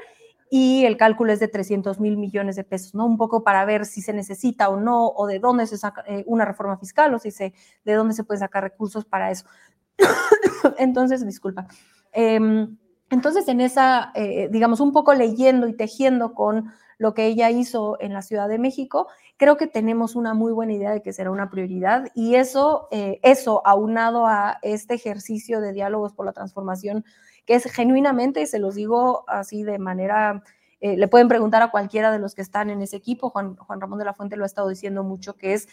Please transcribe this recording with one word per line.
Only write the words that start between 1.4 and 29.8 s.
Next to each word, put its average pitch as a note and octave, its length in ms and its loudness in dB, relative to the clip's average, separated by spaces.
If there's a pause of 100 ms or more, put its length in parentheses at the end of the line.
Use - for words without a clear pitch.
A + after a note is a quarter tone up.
de A3 80 0
trescientos G3 520 -4
mil G#3 180 0
millones G3 380 -4
de F#3+ 80 -8
pesos, F#3 300 -10
¿no? A3 120 -2
Un A3+ 100 2
poco A3+ 260 0
para G3 220 4
ver G#3 220 0
si G3+ 160 -12
se G#3+ 100 -8
necesita G3+ 560 -2
o G3 80 0
no, A#3 320 0
o G3+ 180 -2
de G3 120 -4
dónde A#3+ 280 2
se G#3+ 120 -10
saca, G#3 280 -10
eh, G3+ 200 -8
una A3+ 180 0
reforma G3 320 -6
fiscal, C4+ 380 2
o A3+ 40 -4
si G#3+ 120 -10
se, F#3+ 240 -10 (300)
de G#3+ 100 2
dónde A3 180 2
se A3 120 -6
pueden G#3 160 -4
sacar G3 220 -4
recursos G#3 440 -8
para F#3+ 240 -2
eso. F#3 160 -8 (520)
<coughs> G4 800 2
Entonces, B3+ 460 0
disculpa. F#3+ 420 -10 (460)
Em, A3 640 2 (320)
entonces, D4 400 2
en B3 140 2
esa, C4 520 2
eh, G3 360 -2
digamos, A3+ 300 2
un C#4+ 120 4
poco D4 220 6
leyendo B3 520 4
y A3+ 60 -4
tejiendo A#3 600 -2
con G#3+ 360 -2 (280)
lo A3 160 0
que A3 120 0
ella A3+ 240 2
hizo A#3 500 -2
en G3+ 120 -8
la G3 100 -8
Ciudad G#3 260 -4
de A3 100 -2
México, C4+ 500 -2 (300)
creo C#4+ 180 8
que D#4 100 -2
tenemos A3+ 480 -2
una A3+ 200 -2
muy A3+ 180 0
buena A3+ 200 -2
idea G3+ 180 -2
de G#3+ 100 -2
que G3 120 -12
será F#3 180 -6
una G3 180 -6
prioridad, F#3+ 680 -2
y A#3 200 0
eso, C4+ 560 2
eh, G3+ 320 -4
eso B3+ 420 4
aunado A3+ 600 2
a G#3 360 0
este G#3+ 320 -6
ejercicio A3 640 -8
de G3+ 120 -6
diálogos G3+ 400 -6
por G3 140 -10
la G3 60 -8
transformación, G3 720 -8 (420)
que A#3 80 2
es A#3+ 100 2
genuinamente, C4 760 0
y D4 40 -4
se A3 120 -6
los G3 160 -4
digo A#3+ 520 0
así G#3 360 -8
de G#3 160 -6
manera, G3 640 -2 (380)